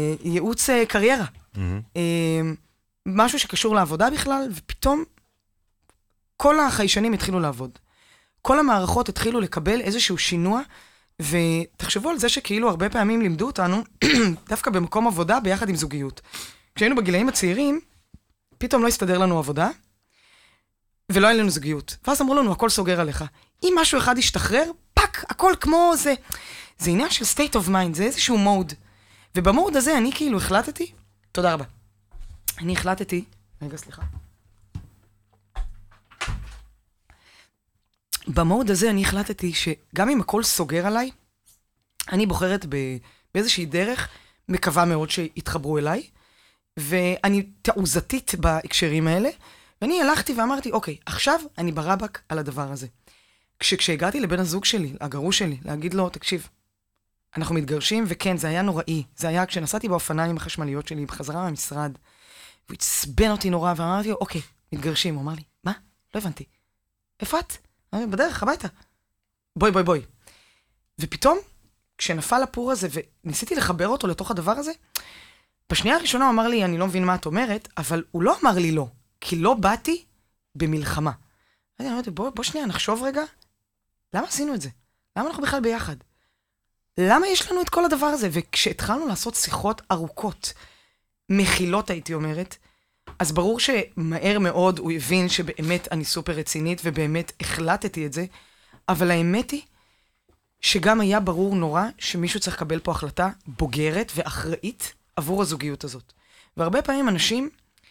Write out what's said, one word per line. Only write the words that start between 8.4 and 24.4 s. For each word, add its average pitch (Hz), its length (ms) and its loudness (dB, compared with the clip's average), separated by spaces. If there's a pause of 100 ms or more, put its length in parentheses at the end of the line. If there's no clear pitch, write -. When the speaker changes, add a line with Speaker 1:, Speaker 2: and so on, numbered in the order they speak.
Speaker 1:
כל 269 180 4
המערכות 233 500 4
התחילו 233 300 0
לקבל 190 420 0
איזשהו 202 360 0
שינוע, 185 440 2 (600)
ותחשבו 165 880 0
על 339 100 0
זה 233 100 2
שכאילו 226 400 0
הרבה 185 200 0
פעמים 226 320 2
לימדו 180 260 0
אותנו, 196 360 0 (320)
<clears throat> 202 340 2
דווקא 220 220 0
במקום 196 360 2
עבודה 185 320 2
ביחד 196 300 0
עם 185 60 0
זוגיות. 143 460 -4 (540)
כשהיינו 226 200 4
בגילאים 202 340 4
הצעירים, 277 500 2 (800)
פתאום 247 260 2
לא 233 40 6
הסתדר 185 300 2
לנו 180 200 4
עבודה, 151 320 0 (1400)
ולא 196 160 6
היה 226 100 6
לנו 214 120 4
זוגיות. 147 480 -4 (100)
ואז 277 140 2
אמרו 269 140 4
לנו, 262 160 4
"הכל 226 180 2
סוגר 180 300 2
עליך." 156 240 -2 (400)
אם 359 180 4
משהו 311 180 4
אחד 247 180 4
ישתחרר, 240 460 2 (300)